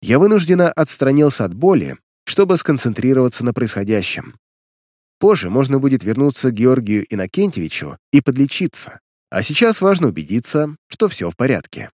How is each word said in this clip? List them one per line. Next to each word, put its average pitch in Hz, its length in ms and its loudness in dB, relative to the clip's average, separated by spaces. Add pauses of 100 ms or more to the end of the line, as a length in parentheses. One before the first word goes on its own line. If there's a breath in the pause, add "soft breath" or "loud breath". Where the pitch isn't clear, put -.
Я 120 180 2
вынужденно 180 520 4
отстранился 143 720 0
от 85 80 -6
боли, 117 440 0 (280)
чтобы 190 320 2
сконцентрироваться 127 840 0
на 120 100 -2
происходящем. 104 840 -4 (840)
Позже 160 300 2
можно 135 300 0
будет 131 240 0
вернуться 131 480 0
к - 20 -4
Георгию 110 560 2
Иннокентьевичу 92 880 -4 (160)
и 143 80 6
подлечиться, - 800 -4 (300)
а - 140 -6
сейчас 220 380 0
важно 185 260 2
убедиться, 120 680 -4 (120)
что - 200 -2
все 87 220 -4
в 85 60 -12
порядке. - 540 -4 (100)